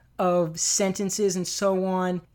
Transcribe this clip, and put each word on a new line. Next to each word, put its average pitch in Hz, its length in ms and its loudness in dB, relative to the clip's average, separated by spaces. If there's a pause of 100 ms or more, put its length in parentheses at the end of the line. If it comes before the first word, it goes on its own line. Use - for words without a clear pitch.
(200)
of 175 380 2
sentences 190 800 0
and 180 100 -2
so 190 380 0
on, 185 380 -2 (140)